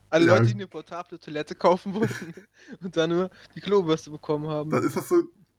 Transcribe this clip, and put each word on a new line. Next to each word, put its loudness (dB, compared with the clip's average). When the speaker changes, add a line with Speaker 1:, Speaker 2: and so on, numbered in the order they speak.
Speaker 1:
Alle 4
Speaker 2:
Ja. 6
Speaker 1:
Leute, 6
die 2
eine -10
portable -14
Toilette -10
kaufen 2
wollten -4
<laughs> -20
und -8
dann 2
nur 0
die -14
Klobürste 0
bekommen -4
haben. -4
Speaker 2:
Dann 0
ist -2
das -6
so 2
ein 2